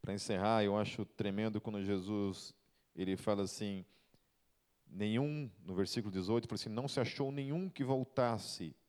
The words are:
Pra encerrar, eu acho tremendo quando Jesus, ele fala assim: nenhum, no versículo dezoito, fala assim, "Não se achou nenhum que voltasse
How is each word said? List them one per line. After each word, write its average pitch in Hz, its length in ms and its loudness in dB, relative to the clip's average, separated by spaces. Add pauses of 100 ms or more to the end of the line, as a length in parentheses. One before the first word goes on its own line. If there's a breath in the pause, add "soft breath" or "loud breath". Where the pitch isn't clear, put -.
Pra 95 100 -4
encerrar, 104 520 4
eu 101 120 4
acho 107 280 0
tremendo 107 560 -2
quando 104 240 -4
Jesus, 98 680 0 (440)
ele 92 200 0
fala 101 260 0
assim: 98 420 -4 (1000 soft breath)
nenhum, 120 640 0 (140)
no 92 100 -6
versículo 98 380 0
dezoito, 95 340 2
fala - 80 -6
assim, 107 140 -4
"Não 113 180 -2
se 143 140 0
achou 135 320 0
nenhum 143 360 -2
que 156 140 -6
voltasse 123 920 0 (120)